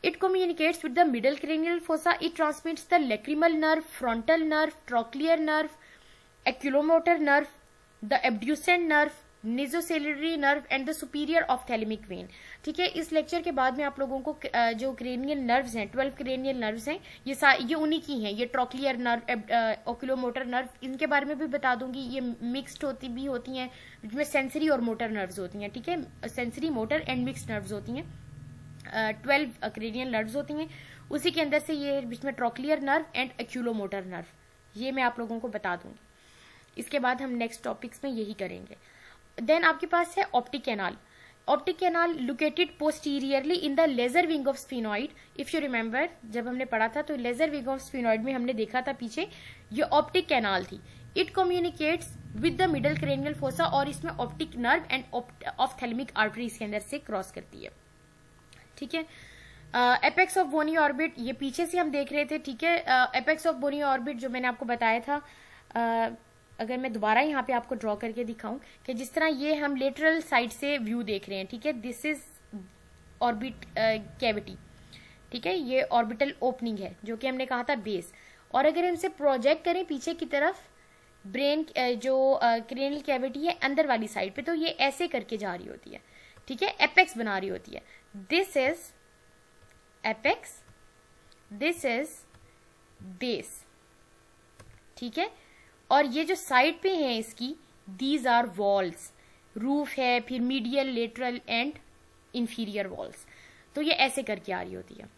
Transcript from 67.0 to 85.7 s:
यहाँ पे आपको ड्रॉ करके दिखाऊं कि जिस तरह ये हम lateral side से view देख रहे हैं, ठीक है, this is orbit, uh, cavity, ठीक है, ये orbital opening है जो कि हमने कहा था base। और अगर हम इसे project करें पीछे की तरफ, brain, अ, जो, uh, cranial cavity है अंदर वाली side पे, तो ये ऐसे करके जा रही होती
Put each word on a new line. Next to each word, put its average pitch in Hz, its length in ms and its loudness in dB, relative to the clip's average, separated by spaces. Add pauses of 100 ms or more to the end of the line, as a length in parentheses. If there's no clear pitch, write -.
यहाँ 285 220 2
पे 254 100 -2
आपको 240 220 0
ड्रॉ 214 220 -2
करके 226 280 -6
दिखाऊं 220 340 -8 (280)
कि 262 80 -4
जिस 247 200 -8
तरह 320 120 4
ये 302 280 2
हम 285 220 0
lateral 285 440 2
side 247 300 2
से 285 280 -2
view 233 240 -2
देख 196 260 -4
रहे 196 100 -4
हैं, 190 80 -6
ठीक 233 200 -6
है, 302 60 2
this 240 320 -8
is 302 120 -2 (1040)
orbit, 240 560 -4
uh, 220 180 2
cavity, 208 600 -4 (760)
ठीक 240 140 -6
है, 359 100 0
ये 262 260 2
orbital 240 600 2
opening 233 360 0
है 185 260 -8
जो 220 120 -4
कि 180 100 -4
हमने 254 200 -2
कहा 247 160 -2
था 285 120 0
base। 196 380 -4 (420)
और 269 120 6
अगर 320 180 4
हम 359 100 2
इसे 339 140 -2
project 277 560 2
करें 359 200 2
पीछे 330 300 -4
की 330 120 -6
तरफ, 294 360 0 (640)
brain, 285 380 2
अ, 254 260 0
जो, 262 420 4
uh, 233 260 4
cranial 269 420 -4
cavity 269 460 0
है 349 60 2
अंदर 285 340 2
वाली 226 220 2
side 196 260 -4
पे, 285 80 -6
तो 330 120 0
ये 320 120 0
ऐसे 277 420 0
करके 233 280 -4
जा 190 180 -4
रही 180 120 -10
होती - 240 -16